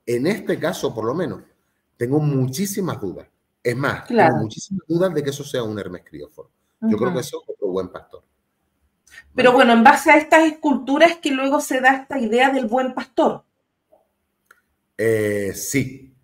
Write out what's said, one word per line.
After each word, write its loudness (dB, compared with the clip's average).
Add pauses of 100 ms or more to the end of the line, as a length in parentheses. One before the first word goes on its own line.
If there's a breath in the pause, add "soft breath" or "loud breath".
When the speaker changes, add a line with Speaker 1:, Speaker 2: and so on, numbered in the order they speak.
Speaker 1:
en -2
este -2
caso, -4
por -6
lo -2
menos, -6 (540)
tengo 0
muchísimas -2
dudas. -10 (360)
Es -2
más, -4
Speaker 2:
Claro. 4
Speaker 1:
tengo -2
muchísimas -10
dudas 0
de -2
que -4
eso -10
sea -6
un -6
Hermes -10
crióforo. -18 (320)
Yo 2
creo 0
Speaker 2:
Ujú. -2
Speaker 1:
que 0
eso -10
es -20
otro -6
buen -4
pastor. -18 (1120 loud breath)
Speaker 2:
Pero 6
Speaker 1:
¿Vale? 4
Speaker 2:
bueno, 6
en 6
base 2
a 8
estas 4
esculturas 0
que -4
luego 0
se -4
da 4
esta -8
idea 2
del -2
buen -2
pastor. -2 (1500)
Speaker 1:
Eh, 0
sí. -6